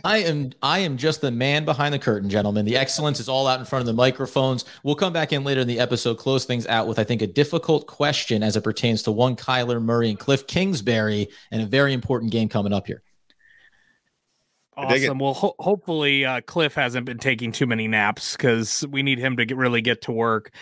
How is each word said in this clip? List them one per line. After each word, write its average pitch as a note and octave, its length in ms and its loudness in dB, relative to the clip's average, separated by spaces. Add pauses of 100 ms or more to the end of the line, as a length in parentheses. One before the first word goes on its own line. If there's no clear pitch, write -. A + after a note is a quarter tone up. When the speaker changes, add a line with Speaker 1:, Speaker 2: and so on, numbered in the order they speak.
Speaker 1:
I G#3+ 140 2
am, D3 340 -2 (100)
I D#3 160 2
am D#3 180 -2
just C#3+ 240 0
the C3+ 100 0
man C#3+ 360 0
behind D3 260 0
the C#3 60 -2
curtain, G2+ 320 0
gentlemen. G#2 340 2
The A#2+ 140 2
excellence C3+ 420 0
is A2+ 80 -8
all C3+ 180 0
out B2+ 140 2
in A#2+ 60 -10
front C3+ 160 -2
of A#2+ 40 -2
the A2+ 60 0
microphones. B2+ 720 0 (180)
We'll C#3+ 120 0
come F3+ 180 0
back D#3 220 -2
in C#3 100 -2
later C3+ 160 0
in A#2+ 80 0
the A#2+ 120 -2
episode, A#2+ 360 0
close C3+ 300 0
things A#2+ 200 -4
out A2+ 220 0
with, A2 100 -2
I A2 60 2
think, A2+ 160 -2
a A2 60 2
difficult D3+ 600 0
question C3 560 -2
as A2 140 2
it G#2+ 80 0
pertains A2 380 0
to A2 100 0
one A#2+ 240 2
Kyler B2 460 -2
Murray A#2 260 2
and G#2 100 -2
Cliff - 280 0
Kingsbury A2 800 0 (220)
and A2 100 -2
a A2 60 -2
very C3+ 260 2
important A#2 400 -2
game A2+ 160 2
coming G2+ 240 -2
up G2 140 -2
here. - 160 -10 (1700)
Speaker 2:
I C3+ 120 -4
dig C3 140 2
it. C3+ 40 4
Speaker 3:
Awesome. C3+ 120 -2
Well, C3+ 160 0
ho-, F#3+ 240 -2
hopefully, D3+ 640 0
uh, B2+ 160 -2
Cliff D#3 340 -2
hasn't B2 300 0
been B2 140 -8
taking A#2+ 340 -2
too C3+ 140 0
many A2+ 200 0
naps G#2+ 500 0
'cause A#2 520 0
we C#3 140 -2
need C3+ 160 0
him B2+ 180 -2
to A#2 80 2
get, B2+ 140 -2
really A#2+ 240 2
get A#2 200 0
to B2+ 100 -6
work. A2+ 500 0